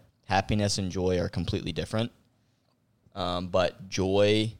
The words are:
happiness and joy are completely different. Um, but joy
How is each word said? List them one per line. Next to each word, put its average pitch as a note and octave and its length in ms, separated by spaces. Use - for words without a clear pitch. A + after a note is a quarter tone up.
happiness G2+ 520
and F#2 140
joy F2+ 280
are F2 100
completely - 420
different. A2 400
Um, F2+ 340
but F#2 400
joy G#2 720